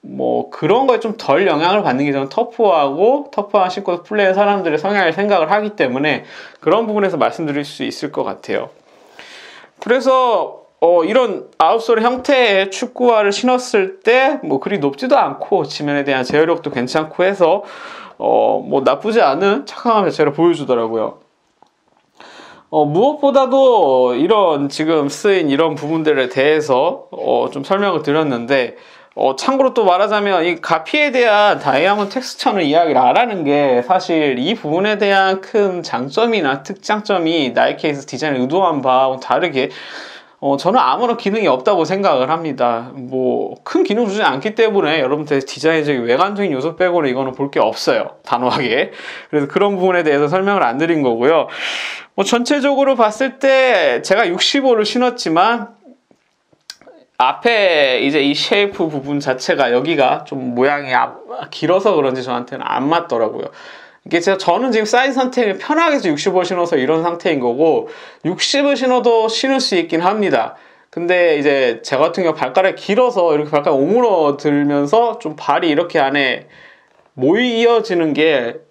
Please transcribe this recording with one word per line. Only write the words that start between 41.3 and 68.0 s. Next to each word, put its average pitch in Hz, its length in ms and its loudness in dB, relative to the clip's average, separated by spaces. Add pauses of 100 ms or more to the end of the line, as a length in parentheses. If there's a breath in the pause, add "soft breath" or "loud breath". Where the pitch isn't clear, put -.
없다고 160 360 2
생각을 160 460 0
합니다. 127 640 -2
뭐, 127 720 -4
큰 370 200 0
기능 247 220 0
주지 202 160 -2
않기 156 320 -2
때문에 196 460 0
여러분들 147 400 -2
디자인적인 143 640 -2
외관적인 180 480 0
요소 147 240 -4
빼고는 175 340 0
이거는 131 220 -2
볼 139 180 -6
게 156 100 -2
없어요. 113 640 0
단호하게. 127 680 0 (400 loud breath)
그래서 143 160 0
그런 196 300 0
부분에 180 260 0
대해서 147 240 2
설명을 190 340 0
안 123 160 0
드린 160 240 0
거고요. 127 460 2 (680 loud breath)
뭐, 196 100 -2
전체적으로 269 720 2
봤을 240 440 0
때 226 640 2
제가 202 240 2
육십오를 226 580 0
신었지만 220 880 0 (1400)
앞에 147 840 2
이제 139 180 0
이 143 160 2
쉐이프 202 540 0
부분 143 300 -6
자체가 139 540 0
여기가 139 520 0
좀 127 280 -8
모양이 139 400 0
아-, 123 220 0 (340)
길어서 185 460 0
그런지 131 260 0
저한테는 123 460 -8
안 131 220 -2
맞더라고요. 117 560 -2 (600 loud breath)
이게 170 140 0
제가, 190 180 0
저는 220 340 0
지금 214 140 0
사이즈 262 280 2
선택을 247 440 0
편하게 302 380 0
해서 196 140 -2
육십오 175 340 0
신어서 175 340 -2
이런 156 240 2
상태인 170 380 -2
거고, 123 500 0 (340 loud breath)